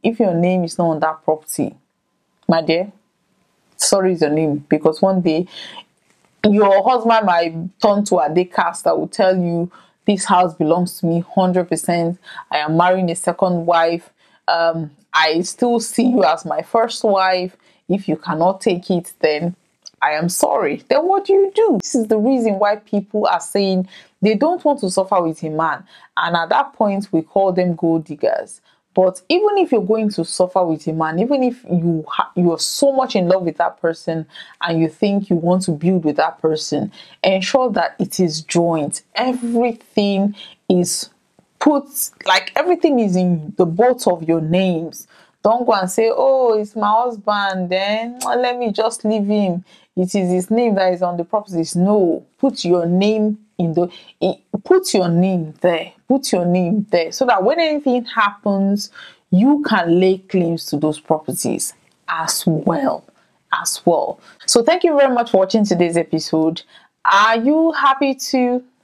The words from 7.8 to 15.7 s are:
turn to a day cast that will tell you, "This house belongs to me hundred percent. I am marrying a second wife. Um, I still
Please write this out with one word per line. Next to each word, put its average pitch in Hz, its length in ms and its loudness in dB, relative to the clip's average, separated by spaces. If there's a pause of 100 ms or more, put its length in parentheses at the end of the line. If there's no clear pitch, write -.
turn 208 240 2
to 180 140 0
a 147 100 0
day 180 160 0
cast 175 380 -4
that 165 140 2
will 156 100 -4
tell 190 300 0
you, 175 340 -2 (340)
"This 196 200 0
house 180 280 2
belongs 170 460 0
to 180 60 -4
me 170 180 0 (100)
hundred 180 340 0
percent. 170 520 -2 (320)
I 147 60 -2
am 156 200 0
marrying 180 320 2
a 165 60 -4
second 175 500 -2
wife. 170 460 0 (360)
Um, 165 440 -2 (220)
I 160 280 2
still 233 380 -2